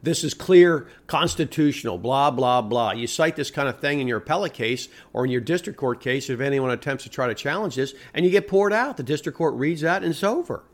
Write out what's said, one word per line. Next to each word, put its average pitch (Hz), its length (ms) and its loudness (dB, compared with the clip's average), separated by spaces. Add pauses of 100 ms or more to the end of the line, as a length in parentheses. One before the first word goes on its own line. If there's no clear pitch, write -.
this 160 200 -2
is 151 100 -2
clear 175 540 6 (200)
constitutional, 147 880 0
blah, 135 320 2
blah, 123 320 2
blah. 113 300 0
You 117 160 -4
cite 160 280 0
this 143 140 -6
kind 139 180 -2
of 120 120 -6
thing 147 200 -2
in 131 80 -2
your 120 120 -2
appellate 165 340 -4
case 123 340 -4 (240)
or 127 140 -2
in 131 60 0
your 123 100 -2
district 175 380 -4
court 120 200 -2
case 131 300 -4
if 120 100 -4
anyone 135 300 0
attempts 123 360 -4
to - 40 -18
try 127 180 -4
to 113 60 -2
challenge 156 420 -4
this, 135 180 -2 (200)
and 170 100 0
you 180 80 4
get 196 160 2
poured 196 260 4
out. 247 240 0
The 139 60 -6
district 147 340 -4
court 151 180 0
reads 147 260 -2
that 175 220 0
and 170 80 -2
it's 156 120 -4
over. 240 400 -2 (100)